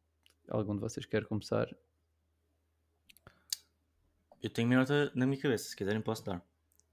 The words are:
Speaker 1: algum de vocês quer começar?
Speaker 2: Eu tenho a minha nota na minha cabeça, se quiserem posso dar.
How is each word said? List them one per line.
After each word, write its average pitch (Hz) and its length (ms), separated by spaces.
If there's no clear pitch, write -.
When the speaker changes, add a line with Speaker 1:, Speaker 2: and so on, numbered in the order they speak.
Speaker 1:
algum 104 260
de 98 60
vocês 107 240
quer 110 200
começar? 110 420
Speaker 2:
Eu 113 80
tenho 117 180
a - 20
minha 127 100
nota 143 360
na 127 100
minha 135 140
cabeça, 127 300
se - 60
quiserem 104 260
posso 110 240
dar. 90 160